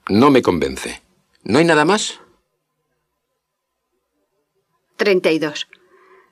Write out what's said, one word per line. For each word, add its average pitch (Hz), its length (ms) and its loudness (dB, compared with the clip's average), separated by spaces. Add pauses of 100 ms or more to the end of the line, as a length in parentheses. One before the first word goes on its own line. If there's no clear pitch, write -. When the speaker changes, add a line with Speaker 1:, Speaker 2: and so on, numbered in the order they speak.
Speaker 1:
No 117 220 4
me 127 100 4
convence. 69 600 -4 (400)
¿No 113 160 0
hay 170 80 2
nada 151 180 2
más? 202 360 -4 (2750)
Speaker 2:
Treinta 190 340 2
y 160 80 0
dos. 147 300 -8 (640)